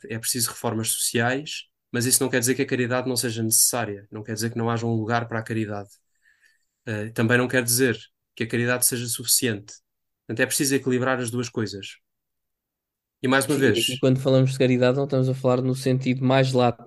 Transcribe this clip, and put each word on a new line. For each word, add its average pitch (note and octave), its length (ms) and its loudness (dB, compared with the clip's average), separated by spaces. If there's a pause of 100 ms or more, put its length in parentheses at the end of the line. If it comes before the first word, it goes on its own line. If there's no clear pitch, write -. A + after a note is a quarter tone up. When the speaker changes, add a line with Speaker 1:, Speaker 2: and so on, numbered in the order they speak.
Speaker 1:
é A2+ 100 -8
preciso A#2 320 -4
reformas A2 380 -4
sociais, B2+ 760 -4 (260)
mas A#2+ 140 -2
isso B2+ 180 2
não B2+ 60 0
quer C3 100 2
dizer B2 160 0
que C3+ 80 -2
a C3 40 -6
caridade B2+ 420 -2
não B2 80 -2
seja A#2 260 -2
necessária, A2 680 0
não G#2+ 120 -12
quer A2 120 -8
dizer A2+ 160 -4
que A2+ 60 -8
não A#2 120 0
haja A2+ 180 -2
um A#2 80 0
lugar A2+ 320 -2
para A2+ 120 -6
a A2 40 -8
caridade. G#2 460 -6 (960)
Eh, G#2+ 260 -6
também A#2+ 260 4
não B2 100 2
quer B2+ 160 2
dizer A#2+ 360 2 (360)
que - 80 -4
a A2+ 40 -6
caridade B2 380 0
seja A#2+ 220 -2
suficiente. A#2 640 -2 (540)
Portanto, A#2 160 -2
é - 40 0
preciso C3+ 280 0
equilibrar B2+ 440 0
as A#2+ 120 -6
duas B2 180 -4
coisas. G2 480 -8 (1300)
E B2+ 40 0
mais C3+ 200 4
uma D3 80 2
Speaker 2:
Sim, C3 40 2
Speaker 1:
vez A#2+ 280 4
Speaker 2:
e B2+ 120 -4
quando C3 200 4
falamos C3 340 4
de - 40 -8
caridade B2+ 400 4
não C#3 80 0
estamos C3 240 0
a B2+ 60 0
falar B2+ 260 2
no B2+ 140 0
sentido B2+ 480 0
mais C3 300 4
lato, B2 340 2